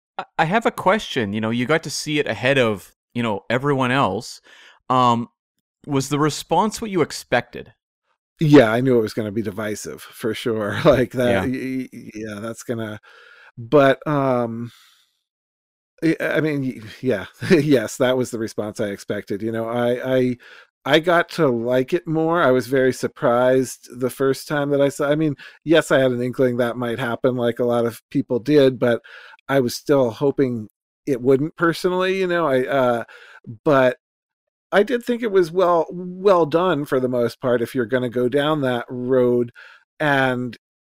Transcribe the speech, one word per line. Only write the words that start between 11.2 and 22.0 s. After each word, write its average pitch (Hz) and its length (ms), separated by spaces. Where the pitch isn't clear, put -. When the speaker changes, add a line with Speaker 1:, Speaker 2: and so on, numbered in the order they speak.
Speaker 1:
Yeah. 95 180
Speaker 2:
y-, 131 460
y-, 117 220
yeah, 107 260
that's 113 240
gonna, 113 340
but, 135 520
um, 120 640
I, 160 180
I 156 200
mean, 147 220
y-, 117 280
yeah, 104 260
<laughs> 117 100
yes, 139 480
that 127 180
was 123 140
the 113 80
response 107 420
I 107 80
expected. 101 540
You 113 100
know, 113 160
I, 123 480
I, 127 200
I 143 160
got 170 300
to 160 180
like 123 440
it 175 140